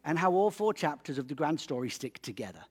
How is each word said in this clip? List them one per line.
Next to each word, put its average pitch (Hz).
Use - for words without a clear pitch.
and 165
how 185
all 202
four 208
chapters 147
of 131
the 139
grand 151
story 123
stick -
together 101